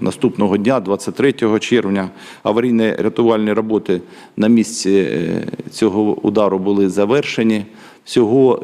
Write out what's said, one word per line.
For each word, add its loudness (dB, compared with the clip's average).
наступного -2
дня, 0
двадцять -4
третього 0
червня, 0
аварійні 0
рятувальні 0
роботи -2
на 0
місці, 2
е, -4
цього 0
удару 0
були 0
завершені. 0
Всього 2